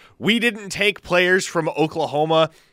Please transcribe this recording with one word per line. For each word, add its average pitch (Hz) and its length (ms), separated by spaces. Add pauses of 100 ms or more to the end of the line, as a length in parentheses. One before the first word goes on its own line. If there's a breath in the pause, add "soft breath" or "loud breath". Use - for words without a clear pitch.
(180 soft breath)
"We 214 220
didn't 214 300
take 202 320
players 180 440
from 160 240
Oklahoma. 156 840 (220 soft breath)